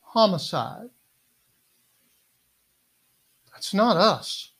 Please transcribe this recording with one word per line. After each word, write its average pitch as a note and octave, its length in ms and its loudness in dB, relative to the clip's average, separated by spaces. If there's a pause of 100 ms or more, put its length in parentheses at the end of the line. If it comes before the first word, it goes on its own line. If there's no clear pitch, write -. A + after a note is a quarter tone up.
Homicide." F#3 880 -2 (2500)
That's - 220 -12
not G#3+ 220 4
us. - 640 0